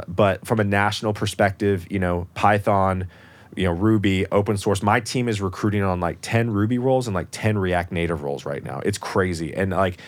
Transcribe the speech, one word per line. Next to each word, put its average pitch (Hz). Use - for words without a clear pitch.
but 95
from 113
a 104
national 101
perspective, 101
you 98
know, 87
Python, 98
you 92
know, 87
Ruby, 98
open 101
source. 101
My 107
team 123
is 101
recruiting 101
on, 92
like, 85
ten 117
Ruby 110
roles 127
and, 98
like, 85
ten 107
React 90
Native 82
roles 71
right 71
now. 67
It's 104
crazy. 85
And, 95
like, 92